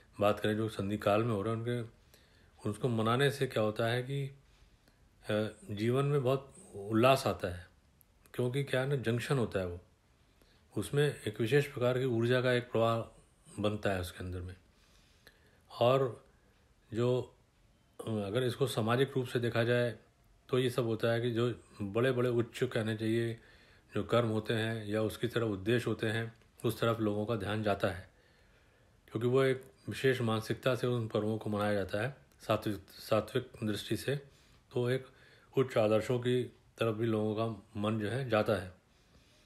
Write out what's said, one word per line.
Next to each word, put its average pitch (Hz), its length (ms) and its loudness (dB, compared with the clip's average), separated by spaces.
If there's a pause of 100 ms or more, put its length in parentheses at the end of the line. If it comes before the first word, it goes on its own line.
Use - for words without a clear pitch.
(200)
बात 104 200 4
करें 107 160 0
जो 110 140 -2
संधि 101 280 -4
काल 104 260 4
में 120 100 0
हो 98 80 -2
रहे 113 140 -2
हैं, 110 60 -6
उनके, - 1080 -10
उसको 104 180 -4
मनाने 117 440 2
से 135 160 -2
क्या 113 160 0
होता 107 240 0
है 120 160 -2
कि, 139 240 -6
अ, - 1200 -8 (240)
जीवन 120 340 0
में 143 180 2
बहुत 135 320 -2 (200)
उल्लास 113 520 4
आता 95 200 -2
है, 87 200 -8 (640)
क्योंकि 123 300 0
क्या 131 180 0
है 135 60 -2
ना, 143 80 0
जंक्शन 120 420 0
होता 104 220 0
है 92 80 -2
वो, 87 140 -8 (960)
उसमें 143 440 0
एक 110 200 -4
विशेष 139 260 4
प्रकार 123 320 0
की 131 60 0
ऊर्जा 120 360 2
का 127 120 2
एक 120 180 -2
प्रवाह 113 260 4 (640)
बनता 104 300 0
है 92 100 -2
उसके 87 220 -10
अंदर 92 180 -8
में। 90 140 -12 (1200)
और 127 460 2 (680)
जो, 120 420 0 (720)
अगर 107 360 -2
इसको 123 240 0
सामाजिक 123 480 0
रूप 127 120 -2
से 139 120 -4
देखा 117 240 0
जाए 120 360 0 (500)
तो 127 100 2
ये 127 100 2
सब 120 160 0
होता 113 260 0
है 117 100 2
कि 120 100 0
जो 117 300 0 (200)
बड़े-बड़े 123 480 2
उच्च 117 340 0
कहने 110 340 -2
चाहिए 113 420 -2 (560)
जो 101 80 -2
कर्म 117 240 2
होते 110 260 -2
हैं 110 320 -2
या 104 160 0
उसकी 110 260 -2
तरफ 117 160 -2
उद्देश्य 110 460 0
होते 110 180 -2
हैं, 113 280 -4 (300)
उस 110 140 0
तरफ 117 200 2
लोगों 104 260 0
का 117 100 -2
ध्यान 104 280 -4
जाता 101 240 2
है, 92 220 -6 (1000)
क्योंकि 117 160 -2
वो 131 160 4
एक 131 280 -2 (180)
विशेष 120 320 2
मानसिकता 117 540 0
से 123 120 -2
उन 120 200 0
पर्वों 107 300 0
को 107 120 -6
मनाया 104 240 0
जाता 101 280 -2
है 139 160 -4 (300)
सात्विक, 107 300 0 (120)
सात्विक - 640 -2 (120)
दृष्टि 107 340 -4
से, - 180 -4 (560)
तो 123 180 0
एक 131 180 -2 (500)
उच्च 127 200 2
आदर्शों 110 420 2
की 123 240 0 (340)
तरफ 113 180 0
भी 113 100 -2
लोगों 107 300 0
का 110 280 -4 (160)
मन 107 200 0
जो 104 100 -2
है 127 200 -4
जाता 107 260 4
है 92 180 -6 (720)